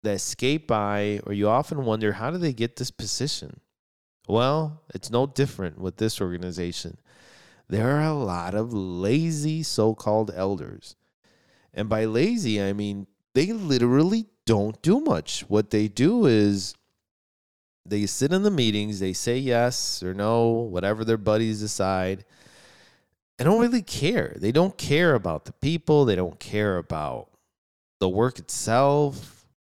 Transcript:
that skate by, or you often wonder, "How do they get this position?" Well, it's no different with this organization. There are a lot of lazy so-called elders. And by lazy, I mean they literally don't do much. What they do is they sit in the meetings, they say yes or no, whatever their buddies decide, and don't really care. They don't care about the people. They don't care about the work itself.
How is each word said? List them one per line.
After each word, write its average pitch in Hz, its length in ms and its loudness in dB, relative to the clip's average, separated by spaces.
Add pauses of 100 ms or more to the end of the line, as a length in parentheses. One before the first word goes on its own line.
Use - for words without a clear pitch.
that 101 180 -2
skate 147 460 -2
by, 104 600 0
or 104 80 -6
you 101 140 2
often 135 360 0
wonder, 110 280 0
"How 113 180 -6
do 180 80 -6
they 160 160 -2
get 113 220 -4
this 123 140 -6
position?" - 720 -8 (680)
Well, 151 560 0 (120)
it's - 160 -12
no 123 160 2
different 98 520 -4
with 92 200 -8
this 110 220 -2
organization. 87 760 -6 (720)
There 120 300 0
are 151 60 0
a 156 100 0
lot 92 400 -4
of 113 180 -2
lazy 147 880 -2
so-called 110 720 0
elders. 92 640 -6 (760)
And 107 140 -4
by 110 180 0
lazy, 123 560 0
I 98 100 0
mean 101 340 -4 (280)
they 170 180 2
literally 160 720 2 (200)
don't 107 340 0
do 214 200 2
much. 147 480 -2
What 104 220 2
they 107 180 2
do 190 380 2
is 104 480 4 (1120)
they 104 220 -2
sit 139 260 0
in 190 100 2
the 208 80 4
meetings, 107 500 0
they 95 120 -2
say 117 260 -2
yes 123 640 0
or 90 120 -6
no, 113 340 2
whatever 110 560 -2
their 113 140 2
buddies 107 420 0
decide, 95 640 -2 (1160)
and 147 80 4
don't 220 100 4
really 240 220 2
care. 160 560 -2
They 104 140 0
don't 175 260 2
care 156 380 2
about 87 300 -4
the - 60 -16
people. 151 520 2
They 110 100 4
don't 90 240 -2
care 104 400 -2
about 76 500 -6 (720)
the 95 100 2
work 110 300 0
itself. 139 1080 0 (180)